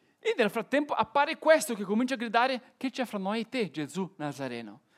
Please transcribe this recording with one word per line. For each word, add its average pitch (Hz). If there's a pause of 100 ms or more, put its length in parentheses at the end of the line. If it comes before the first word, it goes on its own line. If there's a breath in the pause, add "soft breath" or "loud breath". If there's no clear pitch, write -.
(260 soft breath)
E 453
nel -
frattempo 277
appare 285
questo 302
che 208
comincia 226
a 269
gridare: 240
"Che 262
c'è -
fra 214
noi 202
e 214
te, 226
Gesù 156
Nazareno? 127 (140 loud breath)